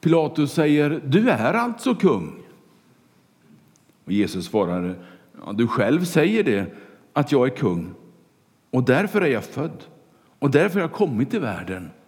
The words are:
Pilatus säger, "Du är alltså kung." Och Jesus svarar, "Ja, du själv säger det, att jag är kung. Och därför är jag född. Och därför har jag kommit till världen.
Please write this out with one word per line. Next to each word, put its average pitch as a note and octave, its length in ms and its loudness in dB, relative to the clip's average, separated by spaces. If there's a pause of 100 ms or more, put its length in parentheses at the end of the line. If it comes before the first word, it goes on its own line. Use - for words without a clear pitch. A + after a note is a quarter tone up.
Pilatus D#3 520 2
säger, D3 540 2
"Du G#3 240 4
är B2+ 240 0
alltså A#3+ 400 -2
kung." A#2 480 0 (1600)
Och F2+ 80 -6
Jesus F#2+ 340 -2
svarar, F2+ 600 -2 (380)
"Ja, - 80 -12
du A#2 160 0
själv C3 360 0
säger F3 400 0
det, G2 300 -2 (380)
att C#3+ 200 0
jag B2+ 140 4
är C3 100 -4
kung. F2 380 -2 (760)
Och B2+ 140 0
därför G3 360 2
är F3+ 60 2
jag A#2+ 180 0
född. - 400 -10 (540)
Och C#3+ 120 2
därför F3+ 300 4
har E3 80 0
jag - 80 -10
kommit C#3 340 0
till A3 100 -2
världen. F#2 500 -6 (180)